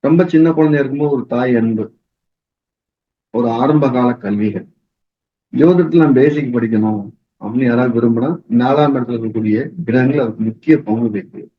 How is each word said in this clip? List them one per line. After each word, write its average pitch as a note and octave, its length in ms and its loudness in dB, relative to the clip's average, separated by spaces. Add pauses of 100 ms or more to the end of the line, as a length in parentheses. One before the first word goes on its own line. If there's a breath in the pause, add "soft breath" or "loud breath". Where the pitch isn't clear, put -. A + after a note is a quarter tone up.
ரொம்ப E3+ 280 4
சின்ன D#3+ 240 4
குழந்தையா D3+ 260 2
இருக்கும்போது C#3+ 340 -2
ஒரு B2 140 -6
தாய் B2 300 0
அன்பு, A2 240 -2 (1500)
ஒரு A#2+ 120 0 (140)
ஆரம்ப D3 240 2 (100)
கால B2 160 2 (140)
கல்விகள். G#2 420 -4 (840)
ஜோதிடத்துல E3+ 520 4
நான் C3+ 140 4
பேசிக் C#3+ 360 0
படிக்கணும் A2 460 -2 (420)
அப்படின்னு A#2+ 260 -2
யாராவது A#2+ 280 0
விரும்பினா A#2 320 0 (320)
நாலாம் C#3 360 2
இடத்துல A#2+ 200 -4
இருக்கக்கூடிய A2 400 -2 (300)
கிரகங்கள் B2+ 380 0
அதுக்கு A2 240 -6
முக்கிய D3+ 360 2
பங்கு A2+ 240 -2
வகிக்குது. F#2 340 -10 (160)